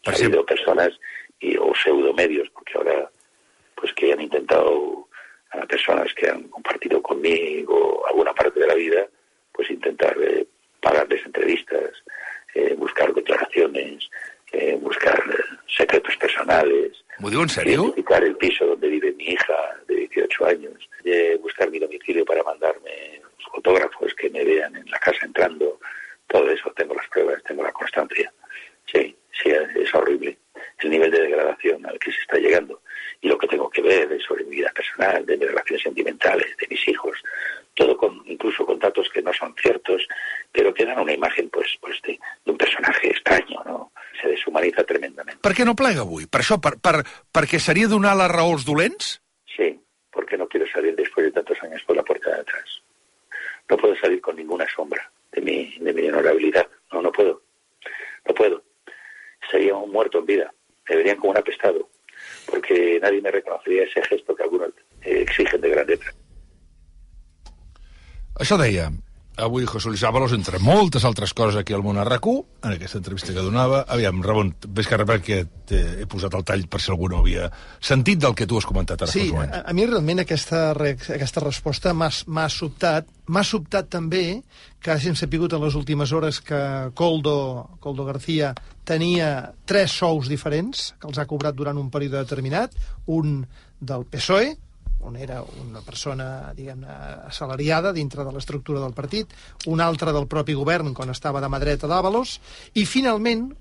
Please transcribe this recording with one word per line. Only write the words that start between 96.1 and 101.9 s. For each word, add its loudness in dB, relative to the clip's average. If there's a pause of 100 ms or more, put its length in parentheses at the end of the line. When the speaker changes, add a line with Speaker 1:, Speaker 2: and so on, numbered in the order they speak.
Speaker 3:
diguem-ne, -14 (400)
assalariada -2
dintre -6
de -8
l'estructura -6
del -8
partit, -8 (320)
un 0
altre 0
del 0
propi -2
govern 0
quan -8
estava -4
de -4
mà -2
dreta -2
d'Ábalos, 0 (420)